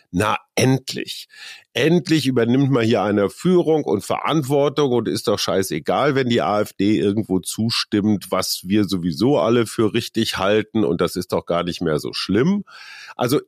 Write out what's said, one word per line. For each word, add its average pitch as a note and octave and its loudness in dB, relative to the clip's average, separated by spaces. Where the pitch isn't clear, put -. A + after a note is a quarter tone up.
„Na, G#2+ 0
endlich. - -2
Endlich D#3 2
übernimmt C3 2
man A#2+ 2
hier A2 2
eine G2+ 2
Führung D#3+ 2
und F2 -2
Verantwortung C#3+ 0
und A#2 0
ist - -2
doch G#2 2
scheißegal, F#2+ 0
wenn C3 0
die A#2 2
A G2+ 0
F - -4
D G2+ 2
irgendwo G2 0
zustimmt, G#2+ -2
was - -4
wir G2+ 2
sowieso F#2 0
alle A#2 2
für G#2+ -2
richtig - -4
halten G#2 0
und E2+ 0
das F2 0
ist F#2 -6
doch F2 -2
gar E2+ 0
nicht E2+ -4
mehr D#2 0
so B1 -10
schlimm.“ E3 0
Also B2 0